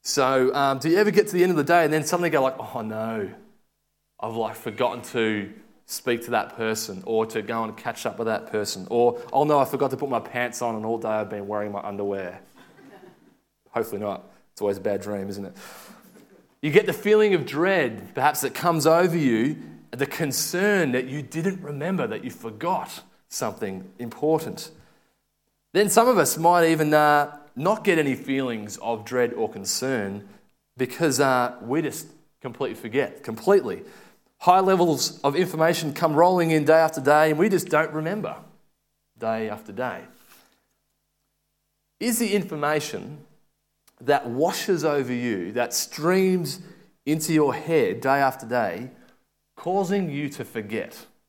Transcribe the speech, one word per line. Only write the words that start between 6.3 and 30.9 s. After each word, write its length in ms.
that 240
person 500
or 220
to 160
go 220
and 120
catch 300
up 100
with 80
that 220
person," 420
or, 320
"Oh 120
no, 160
I 60
forgot 260
to 60
put 120
my 100
pants 440
on 100
and 140
all 100
day 120
I've 200
been 180
wearing 240
my 100
underwear." 600
Hopefully 320
not. 220
It's 80
always 160
a 40
bad 200
dream, 280
isn't 160
it? 100
You 100
get 160
the 60
feeling 400
of 120
dread, 680
perhaps, 260
that 120
comes 340
over 280
you, 420
the 160
concern 840
that 120
you 160
didn't 400
remember, 460
that 160
you 80
forgot 720
something 680
important. 720
Then 160
some 180
of 100
us 200
might 320
even, 240
uh, 440
not 280
get 160
any 160
feelings 600
of 280
dread 280
or 140
concern 800
because, 440